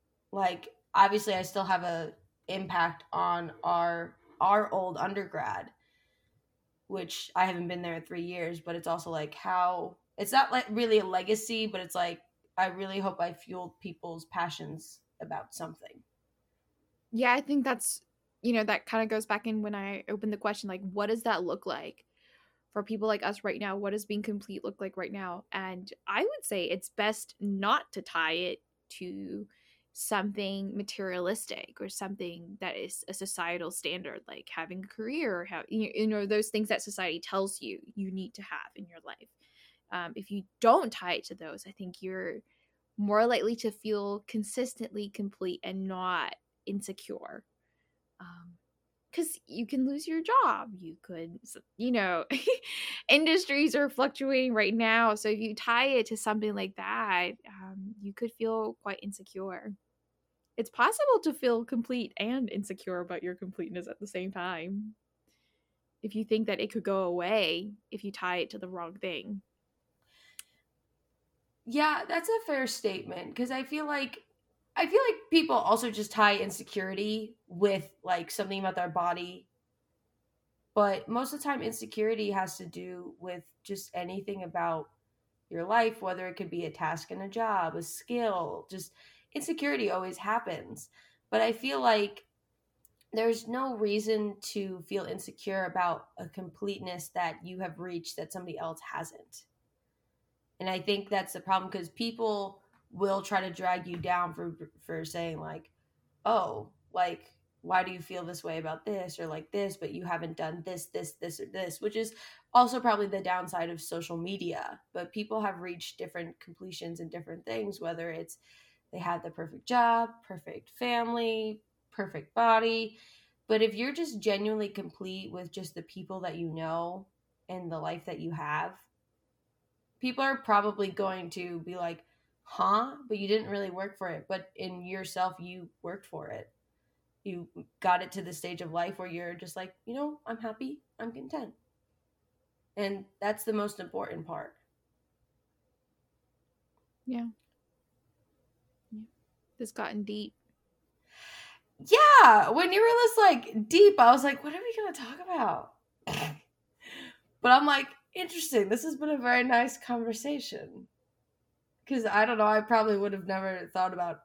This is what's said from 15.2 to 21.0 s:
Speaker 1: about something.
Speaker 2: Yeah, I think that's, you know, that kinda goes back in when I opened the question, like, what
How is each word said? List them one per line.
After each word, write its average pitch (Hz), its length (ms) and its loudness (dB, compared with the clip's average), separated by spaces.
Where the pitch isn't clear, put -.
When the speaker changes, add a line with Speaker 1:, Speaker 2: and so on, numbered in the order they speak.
Speaker 1:
about - 320 -10
something. - 500 -14
Speaker 2:
Yeah, 247 220 4
I 269 80 4
think 277 220 2
that's, - 400 -2
you 240 120 2
know, 220 100 4
that 208 220 0
kinda 220 220 2
goes 220 180 0
back 208 220 -2
in 220 140 0
when 208 140 -4
I 196 340 -6
opened 214 240 -2
the 208 40 -6
question, 208 320 -2
like, 185 120 -8
what 202 260 -2